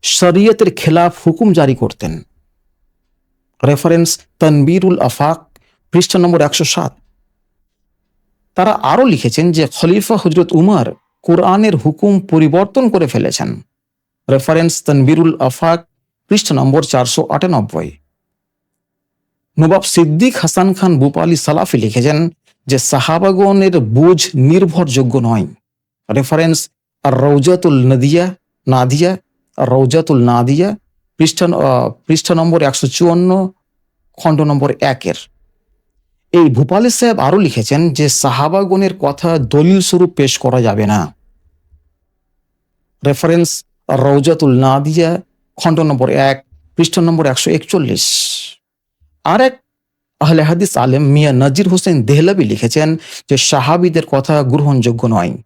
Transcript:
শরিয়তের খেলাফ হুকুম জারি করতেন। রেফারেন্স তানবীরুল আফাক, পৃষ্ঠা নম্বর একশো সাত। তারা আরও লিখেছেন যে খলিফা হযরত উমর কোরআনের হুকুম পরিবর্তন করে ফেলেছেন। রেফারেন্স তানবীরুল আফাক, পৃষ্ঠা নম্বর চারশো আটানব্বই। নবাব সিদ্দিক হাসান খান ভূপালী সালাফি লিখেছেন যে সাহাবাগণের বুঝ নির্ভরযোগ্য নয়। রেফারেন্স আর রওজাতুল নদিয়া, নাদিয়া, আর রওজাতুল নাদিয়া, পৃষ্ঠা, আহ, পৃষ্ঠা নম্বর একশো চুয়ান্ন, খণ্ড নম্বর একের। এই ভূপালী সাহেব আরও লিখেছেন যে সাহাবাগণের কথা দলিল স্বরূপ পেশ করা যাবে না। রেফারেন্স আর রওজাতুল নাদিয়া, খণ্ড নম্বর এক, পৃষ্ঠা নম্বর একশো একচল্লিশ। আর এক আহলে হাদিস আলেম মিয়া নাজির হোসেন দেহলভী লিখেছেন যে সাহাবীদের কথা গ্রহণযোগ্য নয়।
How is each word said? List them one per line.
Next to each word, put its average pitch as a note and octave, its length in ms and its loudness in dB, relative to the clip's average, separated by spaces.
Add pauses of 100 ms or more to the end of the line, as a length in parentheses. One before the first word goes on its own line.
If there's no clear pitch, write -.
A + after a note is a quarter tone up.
শরিয়তের G3 720 2
খেলাফ E3+ 540 0
হুকুম G3 240 2
জারি C#3+ 220 2
করতেন। E2+ 480 -8 (1400)
রেফারেন্স E3 520 0 (200)
তানবীরুল E3 640 2
আফাক, - 580 -4 (320)
পৃষ্ঠা F3+ 280 0
নম্বর F3 220 2
একশো D3 240 -2
সাত। - 340 -6 (1600)
তারা G3 180 0
আরও F#3 320 0
লিখেছেন E3 480 0
যে D#3 140 0 (140)
খলিফা G3+ 360 0
হযরত E3+ 360 0
উমর E3+ 420 2 (280)
কোরআনের F#3 540 2
হুকুম F#3 440 0
পরিবর্তন F#3 680 0
করে E3+ 180 0
ফেলেছেন। - 540 -6 (680)
রেফারেন্স D#3+ 520 0
তানবীরুল D#3 580 2
আফাক, E3 440 -2 (440)
পৃষ্ঠা G3+ 260 0
নম্বর C3+ 280 2
চারশো C3 460 -2
আটানব্বই। A2+ 640 -4 (1700)
নবাব D#3+ 220 2
সিদ্দিক E3+ 540 0
হাসান F#3 380 -2
খান F#3 240 0
ভূপালী E3 380 0
সালাফি - 420 -2
লিখেছেন B2+ 520 -2 (360)
যে C3 120 0
সাহাবাগণের F#3+ 1000 0
বুঝ C#3 540 2
নির্ভরযোগ্য C#3+ 840 0
নয়। A2+ 280 -2 (680)
রেফারেন্স D#3 560 -2 (320)
আর C#3 120 0
রওজাতুল C#3+ 720 2
নদিয়া, C#3+ 480 0 (340)
নাদিয়া, C3 480 0 (400)
আর C3 120 -2
রওজাতুল C3+ 560 2
নাদিয়া, C3+ 520 0 (400)
পৃষ্ঠা, D#3+ 280 0
আহ, B2+ 460 0 (160)
পৃষ্ঠা E3 280 -2
নম্বর E3 280 0
একশো C#3 240 -2
চুয়ান্ন, F3+ 640 0 (600)
খণ্ড E3+ 280 0
নম্বর C#3+ 400 0
একের। B2+ 340 -4 (1160)
এই E3+ 180 4
ভূপালী F3+ 400 0
সাহেব A3+ 280 0
আরও D3 200 0
লিখেছেন D#3 540 0
যে D3 160 -2
সাহাবাগণের F3+ 880 -2
কথা D#3 400 -2
দলিল D3+ 420 2
স্বরূপ F3 300 0
পেশ C#3 280 -2
করা B2+ 240 0
যাবে G#2+ 240 0
না। G2+ 280 -2 (1900)
রেফারেন্স E3 580 -2 (240)
আর C3+ 120 0
রওজাতুল C#3 580 2
নাদিয়া, D#3 600 0 (360)
খণ্ড D#3+ 240 0
নম্বর C#3 300 0
এক, C3+ 340 -2 (320)
পৃষ্ঠা E3+ 240 0
নম্বর E3 260 0
একশো C3 240 -2
একচল্লিশ। - 760 -4 (960)
আর F3+ 160 0
এক B3+ 220 0 (580)
আহলে D#3 220 2
হাদিস E3+ 340 -2
আলেম B2+ 260 0
মিয়া D3 300 2
নাজির C3+ 360 2
হোসেন F3+ 340 0
দেহলভী D#3 420 2
লিখেছেন D#3 520 -2 (320)
যে C#3 80 0
সাহাবীদের D#3 680 0
কথা C#3+ 360 0
গ্রহণযোগ্য B2+ 640 0
নয়। G#2+ 400 -2